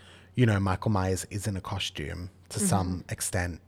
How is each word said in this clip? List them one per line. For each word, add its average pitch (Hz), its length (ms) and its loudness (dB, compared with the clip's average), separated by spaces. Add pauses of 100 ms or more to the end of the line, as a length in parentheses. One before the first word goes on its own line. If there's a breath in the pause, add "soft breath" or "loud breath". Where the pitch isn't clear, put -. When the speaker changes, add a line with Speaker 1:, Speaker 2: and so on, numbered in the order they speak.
(360 loud breath)
Speaker 1:
you 123 100 6
know, 104 140 6
Michael 98 320 2
Myers 95 380 2
is 104 180 -6
in 101 100 -2
a 92 40 -6
costume 87 680 -6 (200)
to - 100 -6
Speaker 2:
Mm-hmm. 202 80 2
Speaker 1:
some 92 420 0
extent. 87 580 -4